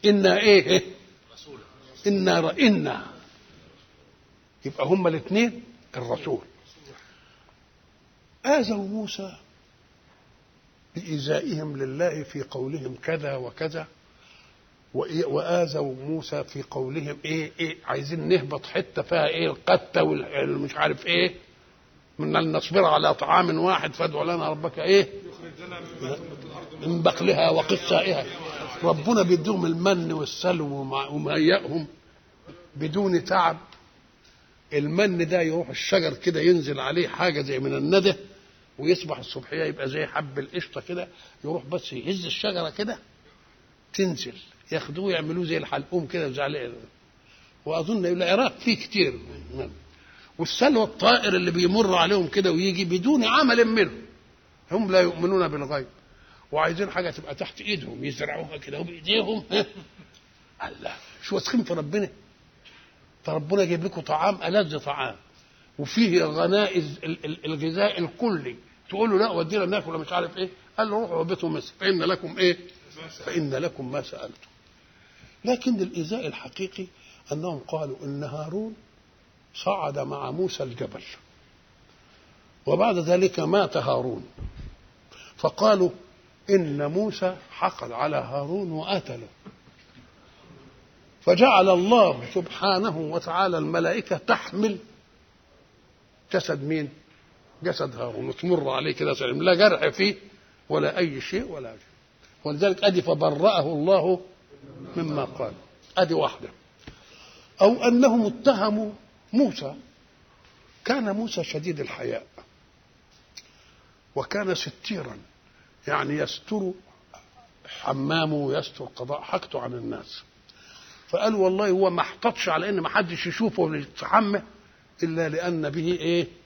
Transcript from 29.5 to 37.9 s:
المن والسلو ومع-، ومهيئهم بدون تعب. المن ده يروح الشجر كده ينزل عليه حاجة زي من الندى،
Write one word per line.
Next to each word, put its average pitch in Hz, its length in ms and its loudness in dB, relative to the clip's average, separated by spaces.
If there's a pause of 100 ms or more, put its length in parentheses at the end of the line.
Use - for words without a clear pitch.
المن 165 460 2
والسلو 160 540 -2
ومع-، 139 420 -4
ومهيئهم 151 800 0 (880)
بدون 170 500 0
تعب. 170 320 2 (1160)
المن 170 540 2
ده 175 140 2
يروح 165 280 -2
الشجر 160 440 0
كده 160 280 0
ينزل 151 380 4
عليه 147 280 0
حاجة 165 340 0
زي 135 180 -2
من 135 160 -2
الندى، 175 380 4 (640)